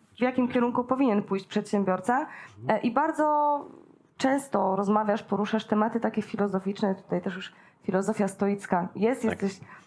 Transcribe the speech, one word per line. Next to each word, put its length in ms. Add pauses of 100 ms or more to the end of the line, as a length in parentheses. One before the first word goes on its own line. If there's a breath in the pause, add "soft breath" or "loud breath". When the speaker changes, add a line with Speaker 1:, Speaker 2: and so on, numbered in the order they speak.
(160)
Speaker 1:
w 40
jakim 280
kierunku 360
powinien 380
pójść 240
przedsiębiorca. 800 (340 loud breath)
Speaker 2:
Mhm. 180
Speaker 1:
E, 20
i 140
bardzo 720 (520)
często 600
rozmawiasz, 460
poruszasz 420
tematy 360
takie 220
filozoficzne, 720
tutaj 280
też 140
już 160 (300 loud breath)
filozofia 460
stoicka 680
jest, 260
Speaker 2:
Tak. 200
Speaker 1:
jesteś 180 (260 loud breath)